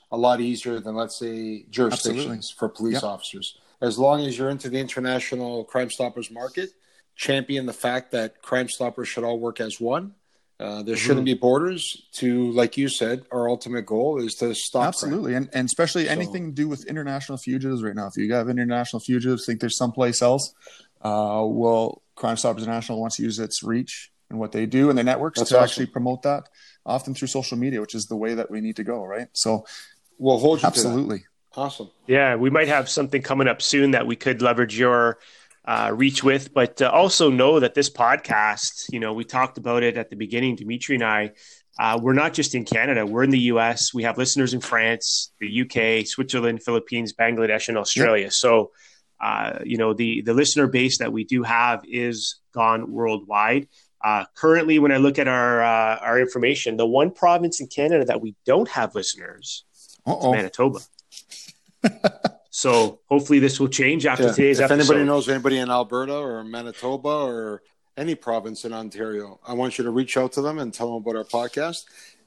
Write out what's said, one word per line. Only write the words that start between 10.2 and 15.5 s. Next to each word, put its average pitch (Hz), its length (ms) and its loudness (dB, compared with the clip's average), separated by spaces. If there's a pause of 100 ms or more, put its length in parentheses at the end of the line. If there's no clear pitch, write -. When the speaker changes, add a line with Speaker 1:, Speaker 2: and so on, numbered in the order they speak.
Speaker 1:
Uh, 104 240 -10
there 113 120 -4
Speaker 3:
Mm-hmm. - 20 -
Speaker 1:
shouldn't 131 280 2
be 131 100 2
borders 151 680 0 (100)
to, 123 400 0
like 120 240 2
you 139 140 0
said, 123 420 -4
our 120 160 -2
ultimate 120 380 -4
goal 131 360 0
is 113 120 -6
to 120 200 -2
stop - 280 -4
crime. 147 60 2
Speaker 2:
Absolutely. 151 460 -4
And, 131 200 -4